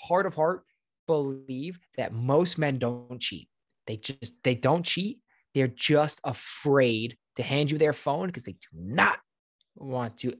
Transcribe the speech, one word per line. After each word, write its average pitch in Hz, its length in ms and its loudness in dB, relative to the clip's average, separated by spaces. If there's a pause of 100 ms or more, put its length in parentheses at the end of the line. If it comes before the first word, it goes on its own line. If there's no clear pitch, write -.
heart 190 260 2
of 170 80 -4
heart, 170 280 0 (440)
believe 139 720 -2 (180)
that 117 160 -4
most 135 440 2
men 143 220 0
don't 123 420 -4
cheat. - 280 -6 (380)
They 110 100 -6
just, - 380 -10 (100)
they 127 100 4
don't 156 300 2
cheat. 202 360 -4 (340)
They're 135 140 4
just 147 560 2
afraid 123 920 2 (200)
to 123 60 -4
hand 143 280 0
you 156 80 0
their 151 140 4
phone 165 380 -4
'cause 127 140 -12
they 98 80 -10
do - 200 -20
not 110 460 0 (560)
want 123 440 -6
to - 220 -4